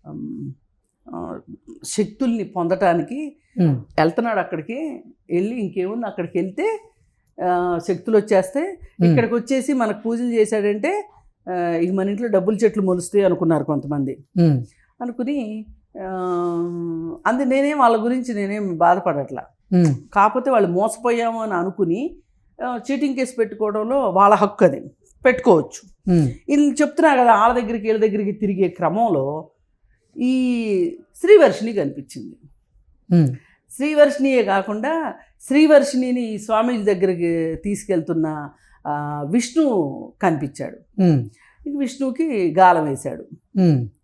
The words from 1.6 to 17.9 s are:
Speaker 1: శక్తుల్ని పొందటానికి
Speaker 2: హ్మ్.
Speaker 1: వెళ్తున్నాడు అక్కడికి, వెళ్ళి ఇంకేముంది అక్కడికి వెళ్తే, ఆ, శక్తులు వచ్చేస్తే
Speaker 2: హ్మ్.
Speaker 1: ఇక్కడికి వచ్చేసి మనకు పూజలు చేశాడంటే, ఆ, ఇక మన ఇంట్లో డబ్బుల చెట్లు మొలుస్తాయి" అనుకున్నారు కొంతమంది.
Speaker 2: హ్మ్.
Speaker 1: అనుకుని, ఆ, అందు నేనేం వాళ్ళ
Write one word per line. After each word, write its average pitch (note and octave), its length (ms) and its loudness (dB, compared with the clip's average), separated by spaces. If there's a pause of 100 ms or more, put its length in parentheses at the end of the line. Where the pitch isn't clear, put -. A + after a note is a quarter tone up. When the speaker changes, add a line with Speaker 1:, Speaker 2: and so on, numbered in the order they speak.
Speaker 1:
శక్తుల్ని A3+ 600 -4
పొందటానికి F#3 920 -2 (240)
Speaker 2:
హ్మ్. D3+ 160 2
Speaker 1:
వెళ్తున్నాడు E3+ 600 -2
అక్కడికి, A3+ 680 -8 (260)
వెళ్ళి G3+ 300 -4
ఇంకేముంది G3 460 -6
అక్కడికి F3 320 -6
వెళ్తే, E4+ 420 -4 (640)
ఆ, F4+ 340 0 (100)
శక్తులు - 280 0
వచ్చేస్తే G3+ 440 2
Speaker 2:
హ్మ్. E4+ 500 0
Speaker 1:
ఇక్కడికి A3+ 240 2
వచ్చేసి B3+ 380 -2
మనకు A3 280 -2
పూజలు A#3 320 -4
చేశాడంటే, G#3+ 760 -2 (420)
ఆ, - 20 -6 (160)
ఇక E3+ 240 -2
మన G3 160 -2
ఇంట్లో G#3 200 -4
డబ్బుల G3+ 260 2
చెట్లు G#3+ 280 2
మొలుస్తాయి" F#3 420 0
అనుకున్నారు E3+ 400 2
కొంతమంది. C#3+ 600 -4 (140)
Speaker 2:
హ్మ్. D3 260 4 (380)
Speaker 1:
అనుకుని, A#3 640 -6 (360)
ఆ, F#3+ 80 -10 (1160)
అందు B3 160 0
నేనేం C#4 360 0
వాళ్ళ A#3 260 4